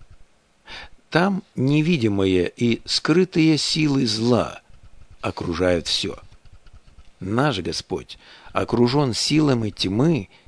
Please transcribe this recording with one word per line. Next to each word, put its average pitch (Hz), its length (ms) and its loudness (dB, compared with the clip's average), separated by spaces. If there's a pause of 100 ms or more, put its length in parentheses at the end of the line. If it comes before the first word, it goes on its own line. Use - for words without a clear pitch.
(1080)
Там 185 320 0 (140)
невидимые 113 1000 2
и 117 300 0
скрытые 160 720 2
силы 143 480 0
зла 110 560 0 (580)
окружают 90 680 -2
всё. - 280 -4 (1040)
Наш 110 400 -2
Господь - 600 -8 (340)
окружён 120 600 2
силами 123 580 0
тьмы 113 580 0 (180)